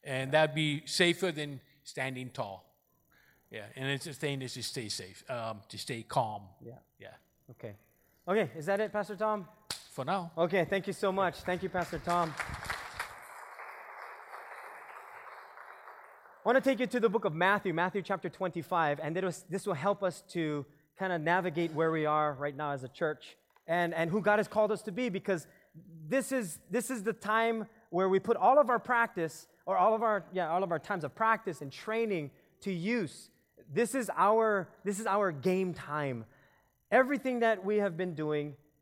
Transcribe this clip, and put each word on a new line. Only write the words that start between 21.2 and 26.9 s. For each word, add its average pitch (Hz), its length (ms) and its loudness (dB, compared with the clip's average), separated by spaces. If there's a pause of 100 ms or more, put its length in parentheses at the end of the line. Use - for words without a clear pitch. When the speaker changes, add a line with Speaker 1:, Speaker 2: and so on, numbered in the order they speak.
Speaker 2:
where 160 180 2
we 156 160 0
are 151 280 2
right 143 200 -4
now 143 160 -4
as 135 140 -4
a 127 40 -10
church - 480 -4 (300)
and, 170 260 2
and 165 180 2
who 208 100 2
God 208 180 6
has 214 80 2
called 214 240 2
us 214 120 0
to 214 100 -8
be, 247 160 -2
because 185 400 -2 (600)
this 254 220 0
is, 240 300 -4 (100)
this 226 180 0
is 247 140 -4